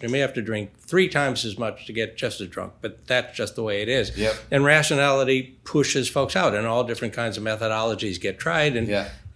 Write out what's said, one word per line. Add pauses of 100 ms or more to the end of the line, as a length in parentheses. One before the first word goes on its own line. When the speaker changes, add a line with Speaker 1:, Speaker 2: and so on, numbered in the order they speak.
Speaker 1:
You
may
have
to
drink (160)
three
times
as
much
to
get
just
as
drunk,
but
that's
just
the
way
it
is.
Speaker 2:
Yep. (180)
Speaker 1:
And
rationality
pushes
folks
out,
and
all
different
kinds
of
methodologies
get
tried.
And
Speaker 2:
Yeah. (280)